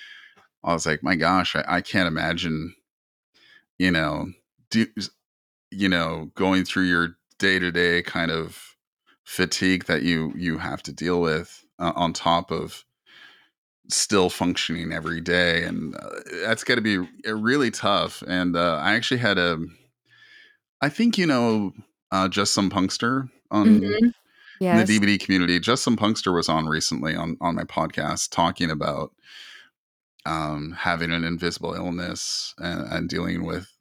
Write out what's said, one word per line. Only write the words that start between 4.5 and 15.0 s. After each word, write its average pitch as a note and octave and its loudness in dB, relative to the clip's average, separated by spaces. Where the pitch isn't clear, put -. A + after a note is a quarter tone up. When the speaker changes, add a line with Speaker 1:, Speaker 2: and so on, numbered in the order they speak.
Speaker 1:
do, A2 2
you G2 0
know, E2 0
going F#2 2
through F#2 0
your F2 2
day-to-day F2 2
kind E2 -2
of E2 -8
fatigue F#2 0
that D#2 0
you, D#2+ 0
you E2 -4
have - -8
to - -12
deal F2 0
with, D#2+ -2
uh, E2+ -2
on E2+ 0
top E2+ 0
of E2 -8
still F#2 4
functioning E2+ -2
every E2 -4